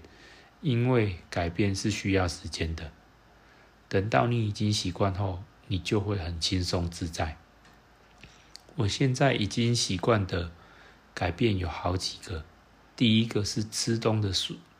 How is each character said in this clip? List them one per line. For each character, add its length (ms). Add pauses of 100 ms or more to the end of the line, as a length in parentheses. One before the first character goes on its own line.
(600)
因 280
为 300 (100)
改 200
变 260
是 160
需 220
要 140
时 220
间 260
的， 160 (960)
等 220
到 160
你 220
已 40
经 220
习 180
惯 220
后， 300 (240)
你 100
就 220
会 180
很 220
轻 240
松 260
自 180
在。 300 (1400)
我 80
现 260
在 200
已 120
经 300
习 220
惯 280
的 260 (600)
改 180
变 260
有 100
好 300
几 260
个。 220 (500)
第 240
一 60
个 180
是 200
吃 340
东 240
的 100
速-， 240 (240)